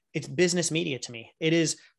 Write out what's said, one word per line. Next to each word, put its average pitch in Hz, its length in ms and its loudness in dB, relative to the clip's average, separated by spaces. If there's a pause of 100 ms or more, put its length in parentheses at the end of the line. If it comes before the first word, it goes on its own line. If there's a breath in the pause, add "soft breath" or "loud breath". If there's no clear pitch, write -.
(140)
It's 143 140 -6
business 170 420 2
media 156 300 -2
to - 120 -12
me. 113 280 -18
It 160 120 2
is, 165 240 2 (220 soft breath)